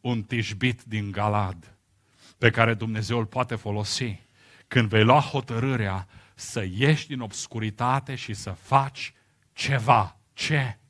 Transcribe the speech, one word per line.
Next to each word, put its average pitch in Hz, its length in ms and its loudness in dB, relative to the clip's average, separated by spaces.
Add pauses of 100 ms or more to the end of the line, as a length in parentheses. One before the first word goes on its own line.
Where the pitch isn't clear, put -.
un 117 220 -2
Tishbit 113 600 -4
din 104 280 -6
Galad, 101 640 -2 (600)
pe 120 120 6
care 113 240 4
Dumnezeu 110 440 -4
îl 113 80 0
poate 120 300 -4
folosi 104 640 -6 (480)
când 110 220 2
vei 107 140 6
lua 127 160 8
hotărârea 117 880 -2 (280)
să - 320 -6 (100)
ieși 147 300 2
din 135 120 -8
obscuritate 123 960 -4
și 113 180 -10
să 101 160 -10
faci - 640 -2 (400)
ceva. 117 640 2 (160)
Ce? 135 440 -2 (120)